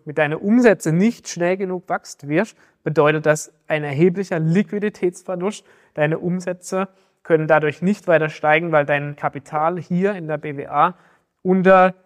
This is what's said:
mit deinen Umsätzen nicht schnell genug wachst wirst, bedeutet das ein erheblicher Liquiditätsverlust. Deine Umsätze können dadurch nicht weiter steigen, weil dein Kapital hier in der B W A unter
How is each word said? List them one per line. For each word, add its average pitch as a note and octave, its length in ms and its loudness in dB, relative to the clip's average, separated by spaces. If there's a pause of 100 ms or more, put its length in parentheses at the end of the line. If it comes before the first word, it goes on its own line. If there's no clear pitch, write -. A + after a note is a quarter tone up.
mit D3+ 120 -10
deinen D3+ 180 0
Umsätzen G3+ 640 2
nicht A3 300 0
schnell F3 300 -2
genug F#3 320 -8
wachst - 380 -10
wirst, E3 300 -2 (260)
bedeutet D3+ 420 2
das D3+ 280 0 (140)
ein D3+ 160 -2
erheblicher F3 560 0
Liquiditätsverlust. F#3 1300 -4 (280)
Deine D3+ 260 -2
Umsätze F#3 720 -6 (340)
können D#3 240 2
dadurch D3+ 340 2
nicht F#3+ 260 -2
weiter D#3 220 2
steigen, D#3+ 420 0
weil D3 140 2
dein D3 300 -4
Kapital D#3 640 -6
hier F#3 340 -2
in E3+ 140 -12
der D3+ 100 -4
B D3 200 -12
W C#3+ 100 -12
A D#3+ 280 0 (460)
unter F#3 540 4 (100)